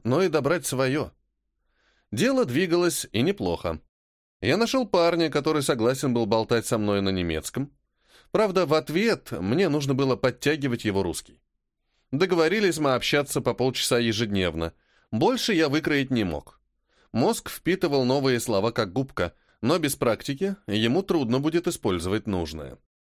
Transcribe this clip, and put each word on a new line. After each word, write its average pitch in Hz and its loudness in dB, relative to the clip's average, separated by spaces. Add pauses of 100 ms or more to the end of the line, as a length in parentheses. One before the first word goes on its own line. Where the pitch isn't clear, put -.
но 135 2
и 185 2
добрать 147 0
свое. 131 -2 (1040)
Дело 240 2
двигалось, 170 0
и 110 0
неплохо. 90 -2 (600)
Я 127 0
нашел 233 0
парня, 170 2
который 147 0
согласен 131 0
был 117 0
болтать 113 0
со 120 0
мной 104 0
на 98 0
немецком. 90 -4 (580)
Правда, 190 2
в 151 2
ответ 165 0
мне 120 0
нужно 139 -2
было 131 2
подтягивать 135 -2
его 98 0
русский. - -8 (760)
Договорились 175 2
мы 143 2
общаться 139 0
по 117 -2
полчаса 127 0
ежедневно. 101 0 (360)
Больше 226 0
я 160 4
выкроить 139 0
не 117 2
мог. 78 -8 (500)
Мозг 170 0
впитывал 156 0
новые 131 2
слова 110 0
как 98 -2
губка, 107 -4 (280)
но 156 2
без 143 -2
практики 139 -2 (120)
ему 113 2
трудно 135 0
будет 160 0
использовать 95 -2
нужное. 78 -6 (240)